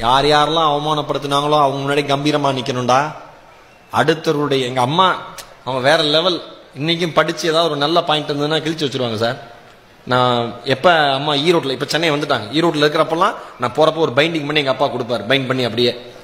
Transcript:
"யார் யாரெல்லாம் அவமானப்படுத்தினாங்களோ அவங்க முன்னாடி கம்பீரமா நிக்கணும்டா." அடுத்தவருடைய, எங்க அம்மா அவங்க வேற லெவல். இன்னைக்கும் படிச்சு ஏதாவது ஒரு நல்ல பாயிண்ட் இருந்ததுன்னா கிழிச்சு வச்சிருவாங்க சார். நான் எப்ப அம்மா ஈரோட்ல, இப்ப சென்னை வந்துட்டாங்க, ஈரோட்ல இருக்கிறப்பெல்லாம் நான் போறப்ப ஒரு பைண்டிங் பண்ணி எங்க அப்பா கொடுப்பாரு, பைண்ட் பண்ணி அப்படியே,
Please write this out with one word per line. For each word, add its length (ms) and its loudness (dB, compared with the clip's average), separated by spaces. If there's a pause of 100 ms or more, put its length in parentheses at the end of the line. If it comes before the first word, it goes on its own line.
"யார் 260 2
யாரெல்லாம் 460 2
அவமானப்படுத்தினாங்களோ 880 0
அவங்க 340 0
முன்னாடி 40 0
கம்பீரமா 580 0
நிக்கணும்டா." 580 0 (800)
அடுத்தவருடைய, 680 2
எங்க 200 -2
அம்மா 400 2 (440)
அவங்க 240 0
வேற 140 4
லெவல். 380 0 (380)
இன்னைக்கும் 340 -2
படிச்சு 360 0
ஏதாவது 200 2
ஒரு 100 -4
நல்ல 240 2
பாயிண்ட் 260 -2
இருந்ததுன்னா 280 0
கிழிச்சு 280 -4
வச்சிருவாங்க 300 -2
சார். 340 -4 (560)
நான் 480 0 (100)
எப்ப 500 2
அம்மா 200 -2
ஈரோட்ல, 380 2
இப்ப 140 -4
சென்னை 260 0
வந்துட்டாங்க, 320 -2 (100)
ஈரோட்ல 300 2
இருக்கிறப்பெல்லாம் 520 2 (240)
நான் 160 -2
போறப்ப 200 4
ஒரு 160 0
பைண்டிங் 340 0
பண்ணி 140 0
எங்க 120 0
அப்பா 160 0
கொடுப்பாரு, 360 -4
பைண்ட் 240 0
பண்ணி 160 0
அப்படியே, 500 -2 (100)